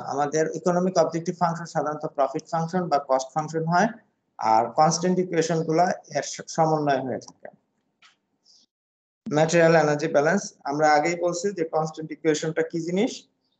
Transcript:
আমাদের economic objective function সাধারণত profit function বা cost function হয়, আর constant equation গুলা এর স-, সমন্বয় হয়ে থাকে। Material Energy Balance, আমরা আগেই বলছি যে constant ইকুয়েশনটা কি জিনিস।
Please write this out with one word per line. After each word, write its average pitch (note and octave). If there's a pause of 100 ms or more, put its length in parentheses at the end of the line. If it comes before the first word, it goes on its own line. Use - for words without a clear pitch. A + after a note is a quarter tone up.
(120)
আমাদের D3
economic F3+
objective E3
function E3
সাধারণত D3+
profit D3
function E3+
বা -
cost C3
function D#3
হয়, G3+ (520)
আর A2+
constant E3+
equation E3+
গুলা E3 (220)
এর C#3
স-, -
সমন্বয় D3+
হয়ে B2
থাকে। - (1900)
Material E3
Energy D3+
Balance, D#3+ (120)
আমরা D3+
আগেই D#3
বলছি F3
যে F3
constant D#3+
ইকুয়েশনটা D#3+
কি E3
জিনিস। F#3 (360)